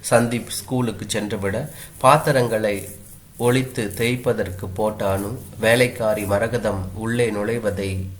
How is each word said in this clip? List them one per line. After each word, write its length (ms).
சந்தீப் 380
ஸ்கூலுக்கு 600
சென்றுவிட, 640
பாத்திரங்களை 880
ஒளித்து 600
தேய்ப்பதற்கு 720
போட்ட 520
அனு, 180
வேலைக்காரி 640
மரகதம் 680
உள்ளே 360
நுழைவதை 800